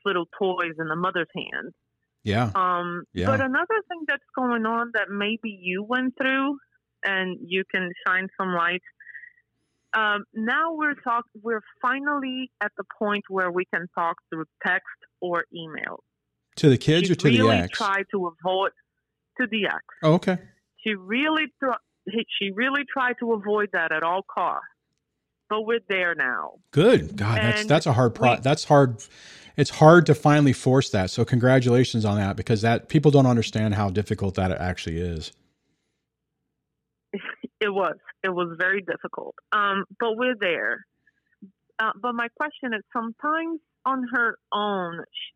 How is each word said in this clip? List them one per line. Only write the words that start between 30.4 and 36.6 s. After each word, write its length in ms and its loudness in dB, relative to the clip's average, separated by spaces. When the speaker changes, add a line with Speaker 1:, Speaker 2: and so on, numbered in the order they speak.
Speaker 2:
force 380 2
that. 200 0
So 140 0
congratulations 800 4
on 140 2
that, 180 0
because 240 0
that, 300 0
people 200 4
don't 140 6
understand 500 2
how 140 0
difficult 460 -2
that 160 0
it 100 -2
actually 380 -6
is. 340 -6